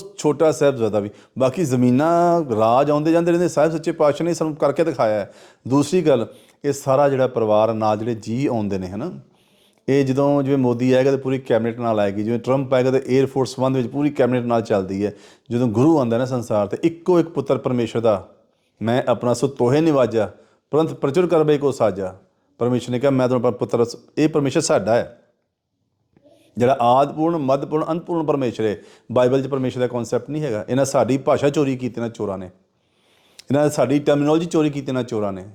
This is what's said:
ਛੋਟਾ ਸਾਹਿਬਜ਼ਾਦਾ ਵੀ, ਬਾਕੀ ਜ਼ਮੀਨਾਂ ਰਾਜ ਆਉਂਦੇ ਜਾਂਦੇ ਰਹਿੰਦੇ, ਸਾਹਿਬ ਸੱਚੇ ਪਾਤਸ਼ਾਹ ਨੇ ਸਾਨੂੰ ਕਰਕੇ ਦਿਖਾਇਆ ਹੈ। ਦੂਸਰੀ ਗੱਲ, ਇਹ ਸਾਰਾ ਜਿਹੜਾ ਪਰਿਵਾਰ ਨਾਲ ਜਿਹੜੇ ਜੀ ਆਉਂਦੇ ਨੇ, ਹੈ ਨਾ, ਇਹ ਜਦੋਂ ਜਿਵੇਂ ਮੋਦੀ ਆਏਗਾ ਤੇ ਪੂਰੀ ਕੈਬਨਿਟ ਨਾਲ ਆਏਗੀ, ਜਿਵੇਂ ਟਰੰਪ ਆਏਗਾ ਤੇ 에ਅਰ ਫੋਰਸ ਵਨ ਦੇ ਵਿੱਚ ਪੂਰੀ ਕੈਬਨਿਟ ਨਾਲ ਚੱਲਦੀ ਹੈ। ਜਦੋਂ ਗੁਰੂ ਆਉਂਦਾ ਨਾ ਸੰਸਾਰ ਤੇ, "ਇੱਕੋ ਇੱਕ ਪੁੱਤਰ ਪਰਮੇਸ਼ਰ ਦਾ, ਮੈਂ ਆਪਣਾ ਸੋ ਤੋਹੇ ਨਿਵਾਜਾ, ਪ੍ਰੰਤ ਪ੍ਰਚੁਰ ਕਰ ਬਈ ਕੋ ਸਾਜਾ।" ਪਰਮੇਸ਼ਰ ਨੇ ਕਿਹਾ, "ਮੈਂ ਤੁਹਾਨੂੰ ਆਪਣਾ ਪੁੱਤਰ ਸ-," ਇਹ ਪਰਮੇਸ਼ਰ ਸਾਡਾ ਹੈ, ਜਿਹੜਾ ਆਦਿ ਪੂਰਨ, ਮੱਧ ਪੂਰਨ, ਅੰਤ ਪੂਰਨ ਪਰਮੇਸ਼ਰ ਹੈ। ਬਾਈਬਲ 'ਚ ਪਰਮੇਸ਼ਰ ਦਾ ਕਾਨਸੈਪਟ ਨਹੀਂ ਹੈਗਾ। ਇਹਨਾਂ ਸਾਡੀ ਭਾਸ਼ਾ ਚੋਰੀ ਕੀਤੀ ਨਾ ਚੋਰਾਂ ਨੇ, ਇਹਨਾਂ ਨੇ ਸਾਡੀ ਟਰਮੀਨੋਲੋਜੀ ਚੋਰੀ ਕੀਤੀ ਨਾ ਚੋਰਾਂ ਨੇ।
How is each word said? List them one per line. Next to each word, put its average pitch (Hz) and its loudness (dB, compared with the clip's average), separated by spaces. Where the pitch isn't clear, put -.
ਛੋਟਾ 151 2
ਸਾਹਿਬਜ਼ਾਦਾ 117 0
ਵੀ, 101 -4
ਬਾਕੀ 131 0
ਜ਼ਮੀਨਾਂ 156 2
ਰਾਜ 120 4
ਆਉਂਦੇ 151 2
ਜਾਂਦੇ 170 2
ਰਹਿੰਦੇ, 170 2
ਸਾਹਿਬ 151 2
ਸੱਚੇ 165 -4
ਪਾਤਸ਼ਾਹ 156 0
ਨੇ 170 0
ਸਾਨੂੰ 156 -4
ਕਰਕੇ 147 0
ਦਿਖਾਇਆ 120 0
ਹੈ। 95 -8
ਦੂਸਰੀ 143 2
ਗੱਲ, 131 2
ਇਹ 143 -2
ਸਾਰਾ 139 2
ਜਿਹੜਾ 131 0
ਪਰਿਵਾਰ 110 2
ਨਾਲ 107 0
ਜਿਹੜੇ 113 -4
ਜੀ 117 -6
ਆਉਂਦੇ 104 -2
ਨੇ, 92 -6
ਹੈ 98 -10
ਨਾ, 139 -10
ਇਹ 139 4
ਜਦੋਂ 139 2
ਜਿਵੇਂ 139 0
ਮੋਦੀ 127 2
ਆਏਗਾ 131 4
ਤੇ 139 0
ਪੂਰੀ 135 -4
ਕੈਬਨਿਟ 117 -2
ਨਾਲ 113 0
ਆਏਗੀ, 101 0
ਜਿਵੇਂ 113 -2
ਟਰੰਪ 127 -2
ਆਏਗਾ 131 2
ਤੇ 127 0
에ਅਰ 135 4
ਫੋਰਸ 131 -4
ਵਨ 131 0
ਦੇ 131 0
ਵਿੱਚ 120 -4
ਪੂਰੀ 147 0
ਕੈਬਨਿਟ 123 0
ਨਾਲ 117 0
ਚੱਲਦੀ 98 -2
ਹੈ। 98 -4
ਜਦੋਂ 120 0
ਗੁਰੂ 127 2
ਆਉਂਦਾ 117 0
ਨਾ 127 0
ਸੰਸਾਰ 113 -2
ਤੇ, 143 -6
"ਇੱਕੋ 170 0
ਇੱਕ 165 0
ਪੁੱਤਰ 131 -2
ਪਰਮੇਸ਼ਰ 123 -2
ਦਾ, 107 -2
ਮੈਂ 120 0
ਆਪਣਾ 120 0
ਸੋ 131 -2
ਤੋਹੇ 131 0
ਨਿਵਾਜਾ, 120 2
ਪ੍ਰੰਤ 147 0
ਪ੍ਰਚੁਰ 147 0
ਕਰ 160 2
ਬਈ 151 2
ਕੋ 139 0
ਸਾਜਾ।" 98 -2
ਪਰਮੇਸ਼ਰ 123 -2
ਨੇ 123 -4
ਕਿਹਾ, 135 2
"ਮੈਂ 127 2
ਤੁਹਾਨੂੰ 123 0
ਆਪਣਾ 120 -2
ਪੁੱਤਰ 117 0
ਸ-," - -12
ਇਹ 151 2
ਪਰਮੇਸ਼ਰ 147 0
ਸਾਡਾ 117 0
ਹੈ, 101 -2
ਜਿਹੜਾ 120 4
ਆਦਿ 131 4
ਪੂਰਨ, 160 0
ਮੱਧ 139 0
ਪੂਰਨ, 151 -2
ਅੰਤ 170 -4
ਪੂਰਨ 170 -4
ਪਰਮੇਸ਼ਰ 127 -2
ਹੈ। 101 0
ਬਾਈਬਲ 127 2
'ਚ 131 -6
ਪਰਮੇਸ਼ਰ 131 -4
ਦਾ 123 0
ਕਾਨਸੈਪਟ 117 -4
ਨਹੀਂ 151 -6
ਹੈਗਾ। 113 -4
ਇਹਨਾਂ 131 2
ਸਾਡੀ 131 2
ਭਾਸ਼ਾ 139 2
ਚੋਰੀ 143 0
ਕੀਤੀ 120 -8
ਨਾ 117 -6
ਚੋਰਾਂ 104 -8
ਨੇ, 92 -12
ਇਹਨਾਂ 143 0
ਨੇ 147 4
ਸਾਡੀ 143 0
ਟਰਮੀਨੋਲੋਜੀ 151 2
ਚੋਰੀ 156 0
ਕੀਤੀ 139 -8
ਨਾ 127 -2
ਚੋਰਾਂ 104 -4
ਨੇ। 92 -12